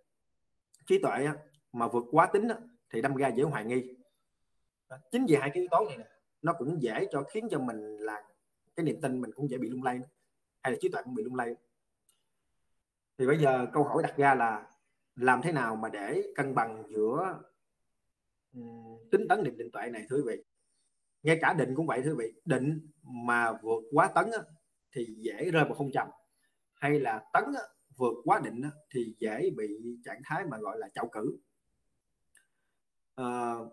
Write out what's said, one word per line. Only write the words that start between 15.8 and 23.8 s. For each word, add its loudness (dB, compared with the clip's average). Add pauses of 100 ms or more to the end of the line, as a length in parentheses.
để -4 (120)
cân -2
bằng -2
giữa, 0 (1120)
ừm, -16 (140)
tính 4
tấn, 4
niệm, -2
định, -8
tuệ -6
này, -10
thưa 0
quý 2
vị? -6 (800)
Ngay 4
cả 4
định 2
cũng 0
vậy, 0
thưa -2
quý -4
vị. -8 (120)
Định 0 (140)
mà 0
vượt -2 (100)